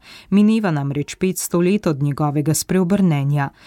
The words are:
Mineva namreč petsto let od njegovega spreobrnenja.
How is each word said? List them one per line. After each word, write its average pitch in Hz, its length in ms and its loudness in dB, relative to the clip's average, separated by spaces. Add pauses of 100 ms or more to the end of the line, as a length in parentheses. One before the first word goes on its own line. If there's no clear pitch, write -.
(300)
Mineva 208 400 4
namreč 143 440 -4
petsto 185 460 -2
let 190 260 2
od 143 160 -2
njegovega 147 520 0
spreobrnenja. 165 920 0 (180)